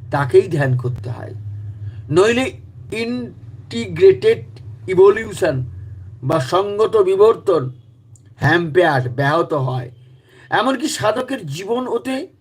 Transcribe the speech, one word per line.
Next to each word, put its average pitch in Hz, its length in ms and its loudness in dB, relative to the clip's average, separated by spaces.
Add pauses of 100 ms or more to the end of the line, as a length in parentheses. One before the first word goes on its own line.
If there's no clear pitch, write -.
(120)
তাকেই 143 360 4
ধ্যান 139 300 0
করতে 123 320 -6
হয়, 117 240 -12 (760)
নইলে 226 520 2 (300)
ইন্টিগ্রেটেড 226 1500 0 (420)
ইভলিউশন 190 800 2 (580)
বা 151 160 0
সঙ্গত 202 580 0
বিবর্তন 190 760 4 (640)
হ্যাম্পেয়ার 156 720 2
ব্যাহত 147 440 0
হয়। 127 380 -4 (580)
এমনকি 254 380 -2
সাধকের 226 600 -4
জীবন 202 400 -6
ওতে 262 400 -6 (140)